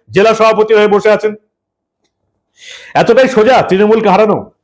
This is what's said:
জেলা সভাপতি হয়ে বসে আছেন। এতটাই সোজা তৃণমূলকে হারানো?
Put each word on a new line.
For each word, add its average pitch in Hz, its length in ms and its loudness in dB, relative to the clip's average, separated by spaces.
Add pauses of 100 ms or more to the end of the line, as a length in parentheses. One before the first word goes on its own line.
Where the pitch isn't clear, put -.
জেলা 202 240 0
সভাপতি 220 400 0
হয়ে 208 140 2
বসে 208 220 0
আছেন। 214 260 -2 (1600)
এতটাই 233 340 2
সোজা 214 340 0
তৃণমূলকে 208 480 0
হারানো? 190 420 -2 (120)